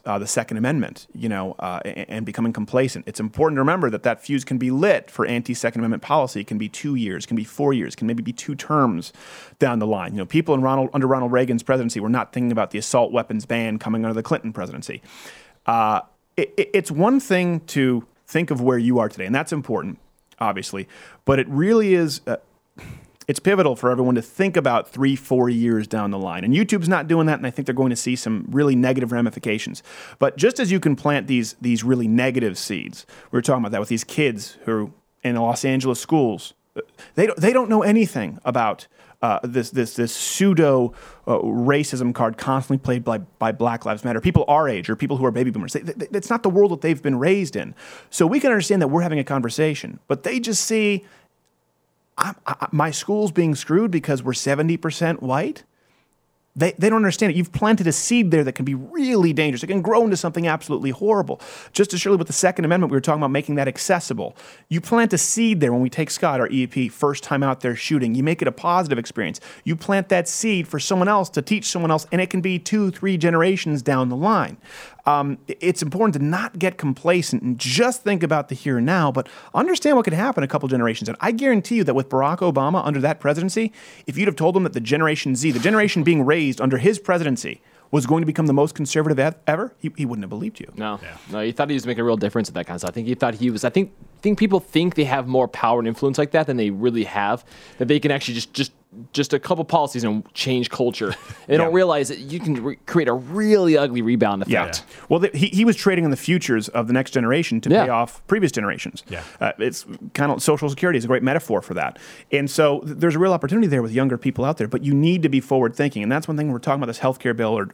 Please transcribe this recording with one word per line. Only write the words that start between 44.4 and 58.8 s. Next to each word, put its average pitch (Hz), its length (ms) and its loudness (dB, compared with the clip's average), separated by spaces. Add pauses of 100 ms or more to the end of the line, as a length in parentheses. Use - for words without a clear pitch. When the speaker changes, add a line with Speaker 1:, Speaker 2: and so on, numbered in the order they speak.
Speaker 1:
our 147 200 4
age 98 220 -2
or 110 60 0
people 143 200 -2
who 131 80 -2
are 123 60 4
baby 120 220 0
boomers, 104 220 -6
they, 151 60 -2
they, - 300 -8
it's 202 180 -4
not 233 140 -2
the 202 80 2
world 196 220 4
that 160 80 -6
they've 160 200 0
been 135 200 -2
raised 180 340 0
in. - 180 -8 (380)
So - 160 2
we 240 140 2
can 269 100 2
understand 202 320 2
that 143 60 2
we're 160 140 2
having 156 180 0
a 131 40 -2
conversation, 139 840 -2
but - 160 -2
they 247 160 -2
just 226 240 -2
see, 208 400 0 (1120)
I, 196 160 -2 (120)
I, - 260 -6
my 156 180 0
school's 208 420 -2
being 160 220 2
screwed 185 360 0
because 147 320 -2
we're 127 120 -4
seventy 151 420 0
percent 165 460 -4
white. 147 420 -4 (880)
They, - 180 2
they 190 180 2
don't 220 80 2
understand 202 340 2
it. 147 40 0
You've 175 160 0
planted 214 340 2
a 160 60 2
seed 233 380 2
there 156 140 4
that 131 80 -2
can 131 140 -4
be 139 80 -2
really 208 580 2